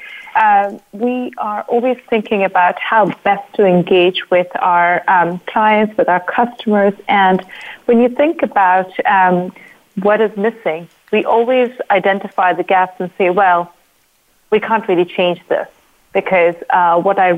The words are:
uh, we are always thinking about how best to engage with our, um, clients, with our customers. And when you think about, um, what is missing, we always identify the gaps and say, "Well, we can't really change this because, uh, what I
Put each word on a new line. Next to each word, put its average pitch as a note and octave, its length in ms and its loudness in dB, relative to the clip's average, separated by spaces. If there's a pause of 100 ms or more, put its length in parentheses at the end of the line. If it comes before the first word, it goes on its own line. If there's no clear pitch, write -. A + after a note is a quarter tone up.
(360)
uh, G#3 420 2 (140)
we B3 460 -6
are G#3+ 240 -6
always A#3+ 360 -2 (120)
thinking G#3+ 340 -2
about F3+ 340 0
how A3 280 0 (180)
best G3+ 300 -2
to G#3+ 100 2
engage F3+ 560 2 (100)
with F3+ 200 0 (220)
our, F3 360 2
um, F3 380 0
clients, G#3+ 500 0
with - 180 2
our F3+ 60 0 (180)
customers. G#3 560 0 (140)
And F#3+ 300 2 (480)
when A#3+ 160 4
you A#3+ 80 2 (100)
think D#4+ 220 0
about, F#3 480 0 (160)
um, F#3 300 2 (720)
what G#3+ 140 2
is G#3+ 160 0
missing, G3 520 -4 (220)
we G#3+ 140 0
always A#3+ 460 0 (200)
identify G3 640 0
the F3 220 -6
gaps F#3 260 0
and F3+ 180 -6
say, F3+ 120 2
"Well, F3+ 300 2 (920)
we G#3+ 80 2
can't G#3 300 -2
really F3 180 0 (100)
change F3 300 -2
this - 200 -4 (440)
because, F3+ 420 0 (160)
uh, F3 360 2
what G3 120 2
I F#3 200 2